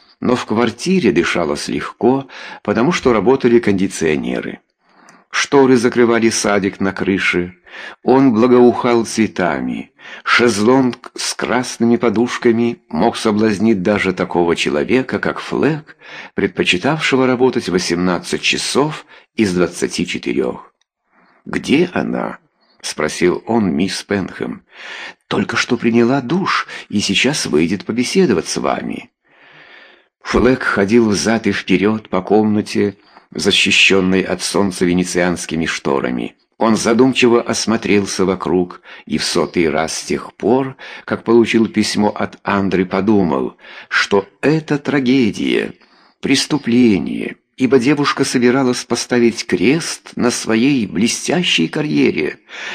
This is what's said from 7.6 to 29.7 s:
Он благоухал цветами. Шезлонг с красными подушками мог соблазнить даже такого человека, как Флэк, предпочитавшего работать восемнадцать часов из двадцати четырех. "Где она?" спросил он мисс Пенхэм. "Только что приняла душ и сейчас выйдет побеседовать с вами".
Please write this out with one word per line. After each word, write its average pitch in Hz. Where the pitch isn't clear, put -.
Он 131
благоухал 120
цветами. 76
Шезлонг 120
с -
красными 117
подушками 117
мог 101
соблазнить 107
даже 98
такого 87
человека, 90
как -
Флэк, 151
предпочитавшего 127
работать 127
восемнадцать 87
часов 135
из 101
двадцати 87
четырех. -
"Где 131
она?" 58
спросил -
он 104
мисс 90
Пенхэм. 82
"Только -
что -
приняла 117
душ 151
и 104
сейчас 123
выйдет 85
побеседовать 120
с -
вами". 62